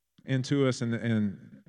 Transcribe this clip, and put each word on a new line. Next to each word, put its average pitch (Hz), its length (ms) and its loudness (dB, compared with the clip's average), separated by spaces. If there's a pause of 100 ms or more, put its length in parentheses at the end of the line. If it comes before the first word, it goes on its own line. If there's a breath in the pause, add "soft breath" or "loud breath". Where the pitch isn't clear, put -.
(260)
into 135 420 0
us, 127 140 -2
and, 120 120 -2
and, 110 440 0 (320)